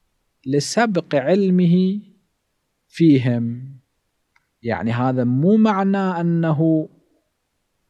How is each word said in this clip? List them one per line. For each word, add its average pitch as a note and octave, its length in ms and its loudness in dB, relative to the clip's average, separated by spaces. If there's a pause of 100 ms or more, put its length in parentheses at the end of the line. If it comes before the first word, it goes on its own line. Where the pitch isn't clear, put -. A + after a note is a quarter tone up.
(460)
لسبق D#3+ 720 -2
علمه F#3 840 2 (880)
فيهم. B2+ 880 0 (880)
يعني A2 300 -4
هذا B2+ 320 -2
مو C#3+ 340 2
معنى G3 400 2
أنه E3 920 0 (1000)